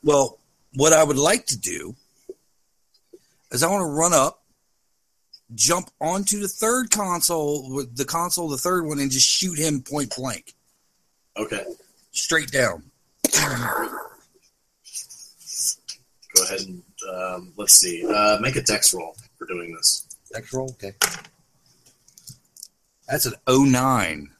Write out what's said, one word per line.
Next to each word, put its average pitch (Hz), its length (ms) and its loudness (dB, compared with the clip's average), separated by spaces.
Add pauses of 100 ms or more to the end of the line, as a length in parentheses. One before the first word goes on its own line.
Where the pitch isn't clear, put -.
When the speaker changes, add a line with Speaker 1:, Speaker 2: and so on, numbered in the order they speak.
Speaker 1:
Well, 143 340 2 (360)
what 147 180 6
I 156 100 8
would 143 160 2
like 180 280 2
to 117 120 -4
do 85 380 -8 (1500)
is 123 140 0
I 165 40 4
wanna 190 200 0
run 160 260 2
up, 143 300 2 (1080)
jump 170 360 0 (100)
onto 190 400 -2
the 196 80 -4
third 226 420 0
console, 156 840 0
with 123 220 -6
the 135 80 -2
console, 170 440 -2
the 143 80 -2
third 180 300 0
one, 151 140 -4
and 139 100 0
just 131 160 2
shoot 180 320 0
him 147 240 0
point 139 340 -6
blank. 127 380 -10 (840)
Speaker 2:
Okay. 104 280 -6 (480)
Speaker 1:
Straight 156 400 -2
down. 113 320 0 (3500)
Speaker 2:
Go - 100 6
ahead - 160 -6
and, 92 220 -12 (300)
um, 90 440 -8
let's 101 200 4
see. 87 300 2
Uh, 104 340 4
make 127 160 -2
a 113 60 -2
dex - 320 2
roll 85 220 -10 (200)
for - 100 -16
doing 85 280 -10
this. - 320 -2 (260)
Speaker 1:
Dex 113 220 -12
roll? 131 160 -6
Okay. 101 220 -14 (2250)
That's 143 180 -2
an 110 80 -4 (140)
oh 135 160 6
nine. 123 760 2